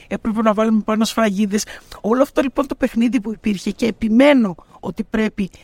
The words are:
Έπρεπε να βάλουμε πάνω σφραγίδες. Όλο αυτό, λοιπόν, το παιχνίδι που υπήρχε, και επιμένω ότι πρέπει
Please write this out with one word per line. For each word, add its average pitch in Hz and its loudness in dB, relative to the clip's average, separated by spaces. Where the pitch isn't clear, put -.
Έπρεπε 214 -4
να 220 4
βάλουμε 220 2
πάνω 220 0
σφραγίδες. 208 -2
Όλο 240 0
αυτό, 285 0
λοιπόν, 277 -4
το 269 -10
παιχνίδι 233 0
που 214 -6
υπήρχε, 208 -4
και 226 -4
επιμένω 226 4
ότι 190 -8
πρέπει 214 -4